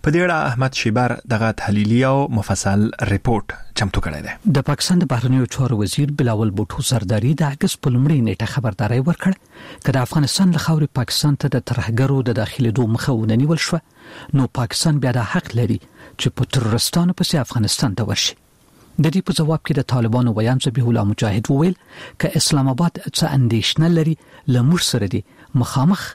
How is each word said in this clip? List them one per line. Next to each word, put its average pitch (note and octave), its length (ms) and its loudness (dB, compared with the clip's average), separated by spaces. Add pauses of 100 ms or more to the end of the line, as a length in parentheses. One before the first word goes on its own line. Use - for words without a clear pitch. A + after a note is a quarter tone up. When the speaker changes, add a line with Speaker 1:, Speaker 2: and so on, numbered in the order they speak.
Speaker 1:
په - 80 0
دې E3+ 140 2
اړه E3+ 120 0 (160)
احمد C3 260 -2
شیبر A#2+ 340 0 (200)
دغه A2 260 0
تحلیلي G#2 400 2 (100)
او C3+ 60 2 (220)
مفصل G2+ 500 0 (240)
ریپورت G#2 420 0 (220)
چمتو G2 300 0
کړی D2 200 -6
دی. - 80 -10 (240)
Speaker 2:
د C3 120 0
پاکستان F3 340 2
د C#3 80 -2
بهرنیو B2 340 2 (100)
چارو A#2+ 260 0
وزیر C#3+ 400 -2
بلاول A2 380 2
بوټو G#2+ 300 -4
زرداری G#2+ 520 0
د - 20 2 (120)
اګست - 260 -2
په B2+ 140 0
لومړۍ C#3+ 320 4
نیټه G#2+ 260 -4
خبرداری A#2 460 -2 (100)
ورکړ، F#3+ 240 -2 (500)
که - 140 0
د B2+ 100 0
افغانستان E3 480 2
له C#3+ 100 -2
خاورې D#3 360 0
پاکستان C#3+ 420 0
ته C#3 120 0
د A#2+ 160 -2
ترهګرو A#2+ 460 0 (120)
د A2+ 100 0
داخلېدو A2+ 560 0
مخه B2+ 240 0
ونه A2 240 2
نیول D#3 240 0
شوه، D#3+ 120 -2 (600)
نو B2 80 2 (140)
پاکستان D3 440 0
بیا B2 140 0
دا G#2 140 -2
حق - 260 -4
لري A2+ 200 0 (400)
چې - 80 -2 (120)
په C3 180 -2
ترورستانو B2+ 600 0
پسې F3+ 160 -2 (100)
افغانستان G#2+ 560 -2
ته G2+ 100 -2
ورشي. - 240 -2 (680)
د D#3 100 2
دې F#3 140 0
په F3+ 100 -2
ځواب D#3 300 0
کې D#3 100 0
د C3 140 -2
طالبانو A#2+ 440 2
ویاند A#2 300 0
ذبیح A#2+ 240 0
الله A2 180 2
مجاهد G#2+ 420 -2
وویل، D#3 240 2 (460)
که D#3+ 220 0
اسلام C3+ 320 2
آباد E3+ 260 -2 (180)
څه E3+ 80 2 (120)
اندېښنه A#2 500 2 (100)
لري، D#3+ 160 2 (400)
له A#2+ 160 4
موږ E3+ 120 2 (100)
سره G#2 220 0
دې G2+ 80 -2 (420)
مخامخ E3+ 520 0